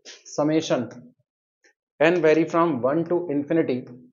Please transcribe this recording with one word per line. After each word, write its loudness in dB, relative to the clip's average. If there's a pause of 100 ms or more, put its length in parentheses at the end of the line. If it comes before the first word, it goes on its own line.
(240)
summation -2 (1120)
n 4
vary 4
from 0
one 0
to -2
infinity -2 (260)